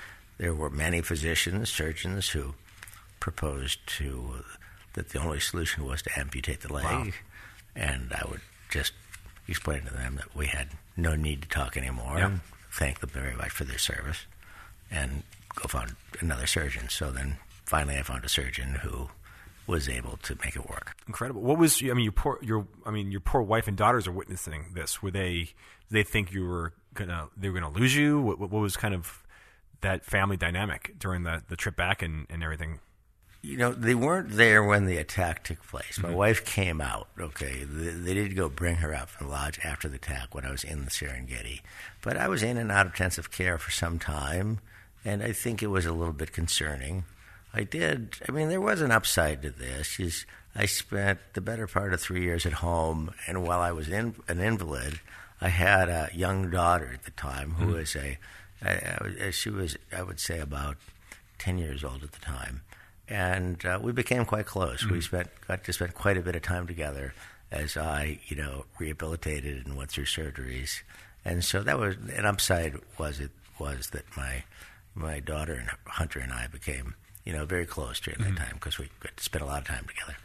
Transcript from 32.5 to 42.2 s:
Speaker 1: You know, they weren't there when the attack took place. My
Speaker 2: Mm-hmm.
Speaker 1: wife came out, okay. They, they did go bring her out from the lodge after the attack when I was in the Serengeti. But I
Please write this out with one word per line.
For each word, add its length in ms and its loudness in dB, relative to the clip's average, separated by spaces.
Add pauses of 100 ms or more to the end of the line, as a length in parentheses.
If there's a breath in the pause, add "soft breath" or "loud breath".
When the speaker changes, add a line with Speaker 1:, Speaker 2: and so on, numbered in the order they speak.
Speaker 1:
You 120 -6
know, 160 4
they 240 4
weren't 340 2
there 320 10
when 240 8
the 120 4
attack 440 0
took 240 -6
place. 320 -8
My 120 -2
Speaker 2:
Mm-hmm. 80 0
Speaker 1:
wife 260 6
came 360 2
out, 280 -2 (100)
okay. 460 -6
They, 260 -4
they 240 -2
did 220 0
go 120 2
bring 280 2
her 180 2
out 160 -4
from 160 -8
the 60 -4
lodge 320 -4
after 240 -4
the 80 -8
attack 380 -6
when 100 -6
I 80 -4
was 100 -4
in 220 -4
the 80 -4
Serengeti. 680 -6 (420 loud breath)
But 140 0
I 120 2